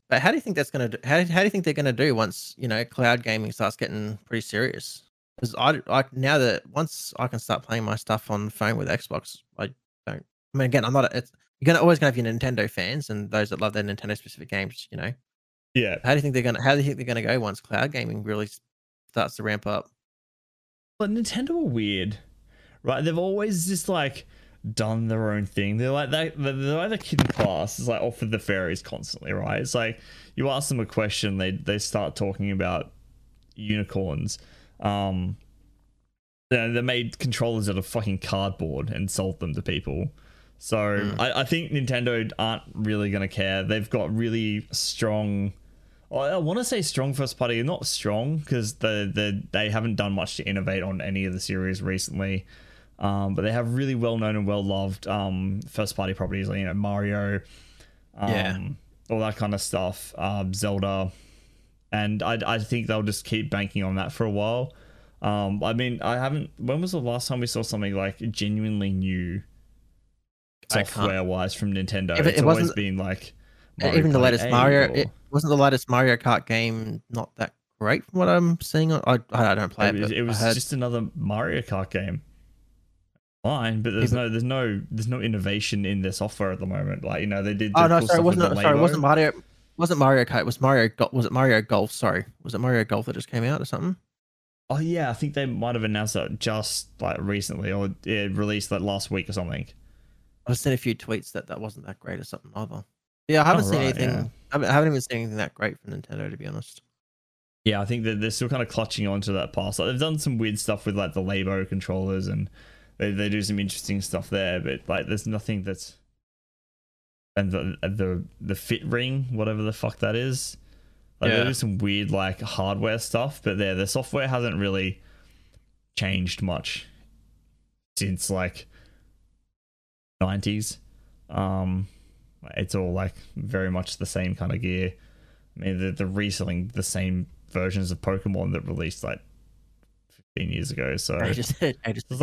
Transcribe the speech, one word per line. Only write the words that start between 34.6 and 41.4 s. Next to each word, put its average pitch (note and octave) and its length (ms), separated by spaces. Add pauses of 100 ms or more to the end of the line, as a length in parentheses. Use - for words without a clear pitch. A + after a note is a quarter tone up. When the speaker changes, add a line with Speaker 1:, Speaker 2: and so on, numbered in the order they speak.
Speaker 2:
Um, G2 580 (1120)
they, A#2 200
they A#2+ 100
made B2 380
controllers A#2 500
out F#2+ 80
of F#2+ 100
fucking G#2 320
cardboard F#2 720
and G2 200
sold F#2+ 300
them D#2+ 140
to - 80
people. E2 500 (460)
So - 200
Speaker 1:
Mm. G#2 400
Speaker 2:
I, B2+ 220